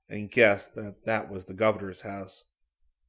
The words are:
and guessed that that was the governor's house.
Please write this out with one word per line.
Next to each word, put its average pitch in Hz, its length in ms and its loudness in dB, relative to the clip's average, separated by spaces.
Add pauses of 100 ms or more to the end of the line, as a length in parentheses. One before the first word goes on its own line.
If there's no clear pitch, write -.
and 104 220 -8
guessed 104 420 4
that 104 320 -12
that 110 240 -2
was 95 160 -10
the 98 80 -14
governor's 98 480 0
house. 98 440 -12 (640)